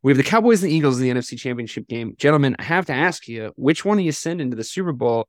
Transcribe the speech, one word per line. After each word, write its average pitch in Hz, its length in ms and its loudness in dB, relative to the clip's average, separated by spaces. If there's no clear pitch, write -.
We 135 80 4
have 131 60 6
the 135 60 4
Cowboys 220 400 4
and 165 80 0
the 160 40 4
Eagles 143 220 2
in 127 60 -2
the 127 80 2
N 123 60 0
F 120 80 -2
C 120 120 -12
Championship 120 500 -8
game. 113 300 -8
Gentlemen, 143 400 4
I - 60 -12
have 170 240 0
to 147 60 -4
ask 156 340 -2
you, 113 280 -10
which 147 300 0
one 208 140 4
are - 20 2
you 165 100 0
sending 160 380 -4
to 120 80 -4
the 113 60 -6
Super 180 300 -4
Bowl? 120 360 0